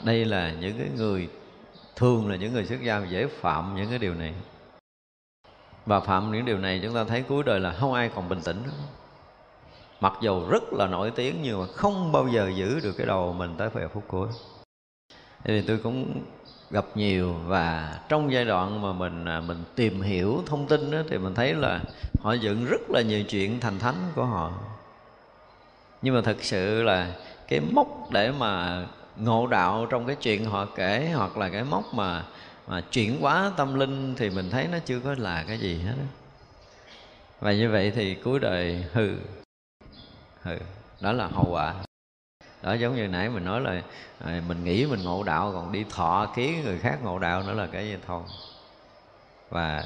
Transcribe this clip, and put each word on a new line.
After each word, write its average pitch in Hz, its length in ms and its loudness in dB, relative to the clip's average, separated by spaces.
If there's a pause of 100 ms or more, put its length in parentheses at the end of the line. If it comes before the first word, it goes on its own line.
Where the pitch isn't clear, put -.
đây 113 220 4
là 92 260 0
những 90 260 -4
cái 139 180 -4
người, 98 340 0 (640)
thường 117 340 6
là 98 60 0
những 104 180 -2
người 110 120 0
xuất 123 160 -4
gia 110 180 0
dễ 92 280 0
phạm 87 480 0
những 101 140 -2
cái 123 80 -2
điều 98 160 0
này. 82 200 -4 (1500)
Và 101 140 6
phạm 101 320 2
những 113 140 0
điều 113 120 2
này 95 260 0
chúng 117 120 -2
ta 113 80 2
thấy 117 180 0
cuối 139 220 0
đời 113 160 4
là 92 120 0
không 127 220 0
ai 120 220 2
còn 90 140 -4
bình 92 120 -4
tĩnh 87 220 -4
nữa. 143 200 -8 (1160)
Mặc 98 200 4
dù 92 280 2
rất 214 140 4 (100)
là 98 140 2
nổi 95 240 -2
tiếng 139 300 -2
nhưng 113 180 -2
mà 92 80 -2
không 190 440 0
bao 135 160 6
giờ 104 280 4
giữ 101 240 0
được 104 180 -2
cái 123 100 0
đầu 90 260 2
mình 87 240 -4
tới 107 120 -2
về 107 180 -4
phút 104 200 -8
cuối. 95 200 -2 (1160)
Thế 104 180 2
thì - 0 -
tôi 107 160 2
cũng 123 460 -4 (480)
gặp 101 140 2 (100)
nhiều, 92 400 2 (100)
và 82 540 0 (100)
trong 151 220 2
giai 123 140 4
đoạn 101 360 2
mà 98 120 -2
mình, 85 320 -4
à, 82 160 -2
mình 85 220 -6 (120)
tìm 98 260 2
hiểu 98 440 2
thông 143 220 -2
tin 143 240 2
đó, 156 60 0 (120)
thì - 80 0
mình 95 180 -4
thấy 131 180 2
là 123 260 0 (420)
họ 110 120 2
dựng 110 320 0
rất 220 240 0
là 127 120 4
nhiều 107 220 2
chuyện 104 360 0
thành 104 200 -2
thánh 123 160 0 (200)
của 127 100 2
họ. 87 260 0 (1500)
Nhưng 131 140 4
mà 117 60 6
thật 107 200 2
sự 107 420 2
là 90 320 4 (320)
cái 139 120 2
mốc 285 280 4 (240)
để 107 200 4
mà 90 520 0 (320)
ngộ 113 320 2
đạo 104 420 4
trong 120 160 0
cái 139 100 -2
chuyện 110 300 2
họ 101 200 0 (100)
kể, 110 400 2
hoặc 101 220 0
là 98 120 0
cái 101 140 -2
mốc 180 300 -2
mà, 90 300 -2 (440)
mà 92 140 -4
chuyển 120 400 0
hóa 170 360 4
tâm 135 220 2
linh 135 360 0
thì 113 140 0
mình 92 200 -2
thấy 135 220 0
nó 175 140 0
chưa 123 140 -2
có 135 180 -2
là 90 300 -2
cái 107 100 -4
gì 90 280 -2
hết 117 120 -2
á. 143 80 -4 (1300)
Và 104 120 2
như 110 180 6
vậy 104 260 4
thì 98 200 0
cuối 131 240 0
đời 87 540 0
hư. 104 220 2 (1300)
Hư. 87 140 -6 (440)
Đó 98 120 0
là 113 160 0
hậu 95 220 2
quả. 80 240 0 (880)
Đó, 95 100 0
giống 120 220 0
như 110 120 0
nãy 92 220 0
mình 98 160 -4
nói 107 160 0
là, 92 200 -2 (440)
à, 85 220 -2
mình 87 160 -2
nghĩ 92 220 4
mình 113 180 -2
ngộ 90 200 -2
đạo, 92 300 0
còn 87 180 -6
đi 104 180 -2
thọ 95 460 2
ký 139 280 0
người 92 160 -2
khác 135 240 0
ngộ 95 160 -2
đạo 90 240 0
nữa 98 100 -4
là 104 140 -2
cái 87 180 -6
gì 104 120 -6 (100)
thôi. 87 140 -6 (1300)
Và 78 360 -2